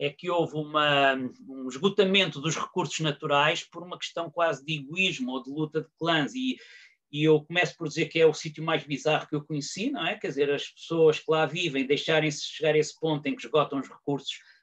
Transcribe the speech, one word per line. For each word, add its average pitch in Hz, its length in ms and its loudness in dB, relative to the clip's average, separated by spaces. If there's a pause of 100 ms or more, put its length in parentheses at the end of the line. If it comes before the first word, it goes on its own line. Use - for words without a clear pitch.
é 143 100 -2
que 175 200 -8
houve 165 240 0
uma, 147 600 2 (340)
um 131 200 -10
esgotamento 190 720 2
dos 151 160 -2
recursos - 440 -4
naturais 151 640 0
por 165 180 -14
uma 175 160 -12
questão 170 320 -8
quase 165 340 0
de 156 120 -4
egoísmo 147 560 -4
ou 131 100 -6
de 131 80 -14
luta 151 300 -4
de - 80 -12 (100)
clãs. 151 360 0
E, 127 220 -2 (540)
e 147 140 -2
eu 156 180 6
começo 170 340 0
por 160 120 -6
dizer 156 180 -2
que 160 140 0
é 160 60 8
o 151 80 6
sítio 156 280 -10
mais 160 220 -2
bizarro 147 420 0
que - 80 -10
eu 147 100 -4
conheci, 156 460 -6
não 180 160 -4
é? 214 100 -4
Quer 196 120 -6
dizer, 139 220 0
as 139 180 -2
pessoas 160 500 4
que - 120 -4
lá 156 160 4
vivem 139 400 -2
deixarem-se 151 580 2
chegar 156 300 0
a 156 40 6
esse - 200 0
ponto 156 280 0
em 135 80 -2
que - 80 -14
esgotam 139 380 0
os 123 80 -8
recursos - 500 -6 (240)